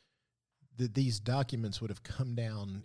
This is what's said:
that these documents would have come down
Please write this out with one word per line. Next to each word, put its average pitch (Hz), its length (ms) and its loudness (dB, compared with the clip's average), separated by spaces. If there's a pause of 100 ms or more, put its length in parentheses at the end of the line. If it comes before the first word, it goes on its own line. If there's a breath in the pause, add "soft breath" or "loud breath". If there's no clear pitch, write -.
(760)
that 123 180 2
these 131 240 4
documents 117 640 0
would 110 100 -2
have 98 120 -6
come 127 320 -2
down 104 500 -2